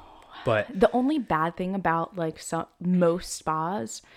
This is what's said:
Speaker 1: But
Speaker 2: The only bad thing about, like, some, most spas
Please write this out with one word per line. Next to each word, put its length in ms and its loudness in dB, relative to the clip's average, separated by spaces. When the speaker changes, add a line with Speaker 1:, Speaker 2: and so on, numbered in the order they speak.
Speaker 1:
But 300 2
Speaker 2:
The 180 6
only 280 0
bad 360 -2
thing 200 -4
about, 420 0
like, 220 -4
some, 260 -6
most 540 2
spas 680 -4